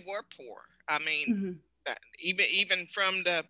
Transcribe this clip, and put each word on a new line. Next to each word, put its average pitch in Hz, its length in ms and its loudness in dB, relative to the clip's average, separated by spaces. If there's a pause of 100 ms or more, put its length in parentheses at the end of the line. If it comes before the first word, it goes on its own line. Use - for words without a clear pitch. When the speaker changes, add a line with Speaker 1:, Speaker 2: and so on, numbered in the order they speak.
Speaker 1:
were 202 160 -6 (120)
poor. 120 260 -16 (260)
I 151 120 4
mean, 151 280 0
Speaker 2:
Mm-hmm. 190 640 -2
Speaker 1:
uh, - 40 -4 (240)
even, 185 300 2
even 185 380 2
from 190 360 0
the 170 260 2